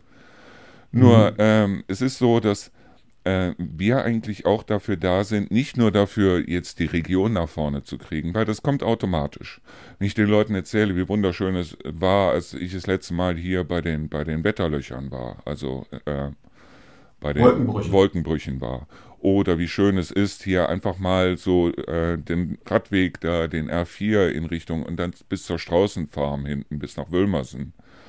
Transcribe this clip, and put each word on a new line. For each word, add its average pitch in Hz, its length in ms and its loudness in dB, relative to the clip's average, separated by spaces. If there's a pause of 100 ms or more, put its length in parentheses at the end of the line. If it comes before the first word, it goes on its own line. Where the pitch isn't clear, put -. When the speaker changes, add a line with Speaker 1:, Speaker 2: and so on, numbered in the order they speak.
(920)
Speaker 1:
Nur, 117 380 8
Speaker 2:
Mhm. - 80 -10
Speaker 1:
ähm, 107 500 4
es 98 140 -4
ist 131 160 -2
so, 117 220 6
dass, 101 320 0 (520)
äh, 92 340 0
wir 87 460 0
eigentlich 110 420 -4
auch 104 180 2
dafür 101 340 -2
da 90 260 2
sind, 104 280 -2
nicht 123 260 0
nur 113 140 4
dafür, 98 580 2
jetzt 85 300 -6
die 82 60 0
Region 87 480 0
nach 85 160 -2
vorne 71 340 -4
zu - 140 -12
kriegen, 80 360 -6
weil 110 120 0
das 107 180 -4
kommt 139 180 0
automatisch. 90 800 -4 (380)
Wenn 101 80 0
ich - 80 -4
den 104 120 4
Leuten 107 280 2
erzähle, 101 400 0
wie 90 120 -2
wunderschön 95 480 0
es 87 300 -6
war, 92 460 2
als 85 220 -2
ich 90 200 -8
das 92 140 -8
letzte 95 260 -2
Mal 87 240 0
hier 90 260 -2
bei 85 180 -4
den, 78 280 -4
bei 76 140 -4
den 80 200 -4
Wetterlöchern 69 680 -4
war, 60 340 -10
also, 69 400 -8 (200)
äh, 71 260 -4 (880)
bei 73 140 -4
den 71 100 2
Speaker 2:
Wolkenbrüchen. 104 480 2
Speaker 1:
Wolkenbrüchen 80 720 0
war. 64 260 -8 (320)
Oder 95 400 4
wie 85 80 -2
schön 98 300 4
es 85 120 -2
ist, 101 320 -2
hier 90 280 0
einfach 90 280 -4
mal 92 380 2
so, 90 340 2
äh, 85 480 -2
den 82 480 -4
Radweg 95 540 0
da, 82 280 -2
den 78 200 -4
R 87 180 -2
vier 101 480 0
in 82 120 -4
Richtung 82 380 -6
und 85 120 -8
dann 90 160 -4 (160)
bis 98 160 -6
zur 85 160 -4
Straußenfarm 76 840 -2
hinten, 71 340 -6
bis 71 160 -12
nach 73 160 -10
Wülmersen. 76 600 -2 (360)